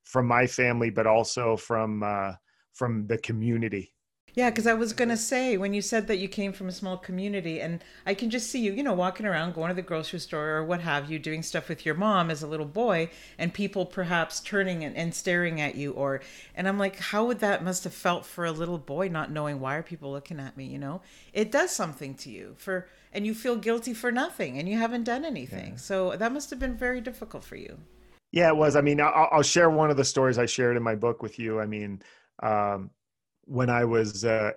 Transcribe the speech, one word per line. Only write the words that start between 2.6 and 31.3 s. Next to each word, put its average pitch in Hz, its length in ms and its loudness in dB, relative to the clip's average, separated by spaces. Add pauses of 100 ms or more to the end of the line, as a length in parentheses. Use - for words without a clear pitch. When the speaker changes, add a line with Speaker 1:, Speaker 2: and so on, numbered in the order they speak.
Speaker 1:
from 113 340 -2
the 110 120 0
community. 113 760 -2 (440)
Speaker 2:
Yeah, 247 140 4
'cause 226 160 -2
I 226 80 4
was 220 180 -2
gonna 233 240 0
say, 254 400 0
when 202 180 -2
you 208 60 0
said 220 280 -2
that 220 80 0
you 190 100 -4
came 196 260 -4
from 190 140 -10
a 185 60 -6
small 185 260 -6
community, 185 640 -6
and 170 240 -6 (200)
I 196 100 0
can 226 160 -2
just 233 200 -4
see 269 80 -4
you, 214 140 0
you 226 100 -2
know, 277 100 0
walking 185 340 0
around, 170 280 0
going 165 140 -2
to 180 60 -2
the 180 60 -2
grocery 170 380 -6
store 156 380 -2
or 156 80 0
what 170 160 -2
have 147 280 0
you, 156 120 -6
doing 156 200 -4
stuff 160 280 -6
with 165 180 -6
your 156 80 2
mom 185 380 2
as 151 100 -6
a 151 60 -8
little 156 180 -4
boy, 165 440 0 (280)
and 175 160 -2
people 196 320 -2
perhaps 175 540 -2
turning 185 420 -2
and, 147 140 -6
and 165 180 -2
staring 175 460 0
at 143 160 -2
you, 143 160 -4
or, 135 280 -2 (360)
and 185 100 -2
I'm 196 120 0
like, 196 180 0
"How 208 300 -2
would 240 120 -2
that 202 240 2
must 180 220 -4
have 180 100 -8
felt 175 320 -2
for - 180 -8
a 170 60 0
little 165 280 -4
boy, 147 280 -4
not 160 240 -4
knowing, 147 300 -4
why 131 160 -4
are 165 80 -6
people 151 260 -12
looking 139 300 -10
at 131 160 -12
me?" 135 100 -12
You 131 140 -10
know, 143 220 -8 (300)
it 214 200 0
does 339 180 2
something 147 460 -6
to - 120 -16
you 101 300 -14
for, 185 300 -6 (240)
and 208 120 -4
you 214 100 -2
feel 240 200 -2
guilty 226 400 -2
for 247 160 -2
nothing, 226 480 -2
and 160 100 -4
you 214 100 0
haven't 233 260 0
done 247 200 -2
anything. 139 500 -8
Speaker 1:
Yeah. - 20 -12
Speaker 2:
So 185 400 -2
that 226 160 0
must 285 180 -6
have 277 80 -8
been 254 180 -4
very 254 240 -2
difficult 233 440 -12
for - 100 -16
you. - 240 -14 (540)
Speaker 1:
Yeah, 170 160 6
it 156 80 6
was. 151 180 6
I 147 60 8
mean, 147 200 4
I, 147 100 6
I'll, 160 200 6
I'll 151 140 8
share 170 260 8
one 156 220 4
of 139 40 4
the 135 80 4
stories 131 340 4
I 120 80 4
shared 120 300 2
in 117 60 0
my 113 140 2
book 117 260 0
with 107 160 -8